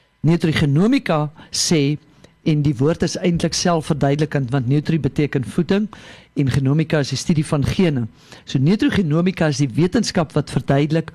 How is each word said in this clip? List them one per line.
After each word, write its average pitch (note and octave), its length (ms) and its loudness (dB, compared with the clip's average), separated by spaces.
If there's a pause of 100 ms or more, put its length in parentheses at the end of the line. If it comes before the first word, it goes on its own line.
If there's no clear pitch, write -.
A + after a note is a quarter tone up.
(220)
Nutrigenomika D#3+ 1080 2 (200)
sê, D3 480 0 (460)
en D3+ 180 2
die D3 140 2
woord D3 260 0
is F3 140 -2
eintlik E3+ 380 0
selfverduidelikend, D3 960 0
want B2+ 180 -2
nutri D3+ 300 0
beteken C#3 460 -2
voeding F#3+ 440 0 (480)
en C#3 140 0
genomika C#3+ 480 0
is C#3 100 -2
die C3+ 80 -4
studie D#3 300 0
van C#3+ 180 -2
gene. C#3+ 420 0 (380)
So - 140 -4
nutrigenomika F3 880 2
is C#3 120 0
die C#3+ 100 0
wetenskap E3 640 0
wat - 180 -2
verduidelik D3 640 0